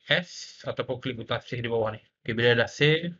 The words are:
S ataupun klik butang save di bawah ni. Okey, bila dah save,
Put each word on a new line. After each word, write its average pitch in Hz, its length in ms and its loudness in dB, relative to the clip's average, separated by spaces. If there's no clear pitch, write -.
S - 560 -4
ataupun 123 320 -4
klik 123 240 -6
butang 113 240 -6
save 120 160 -6
di 117 80 -4
bawah 110 240 0
ni. 110 80 -14
Okey, 120 80 -2
bila 117 240 6
dah 117 80 4
save, 160 540 2